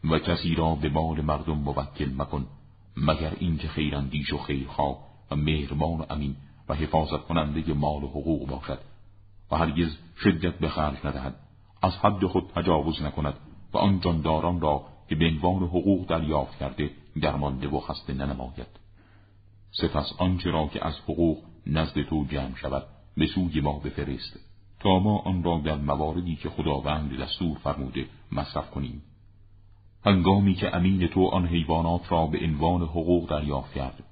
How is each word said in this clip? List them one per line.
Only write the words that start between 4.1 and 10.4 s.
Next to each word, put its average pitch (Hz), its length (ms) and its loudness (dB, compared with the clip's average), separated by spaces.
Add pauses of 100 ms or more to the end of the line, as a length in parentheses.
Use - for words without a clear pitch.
و 73 40 -2
خیرخواه 69 600 -4 (340)
و 71 40 -2
مهربان 76 640 0
و 76 100 -6
امین 69 260 -4 (340)
و 78 40 -2
حفاظت 78 480 0
کنندهٔ 78 520 -2
مال 73 300 -2
و 69 40 -6
حقوق 71 420 -2
باشد 67 300 -6 (720)
و - 40 0
هرگز 80 420 2 (260)
شدت 85 360 4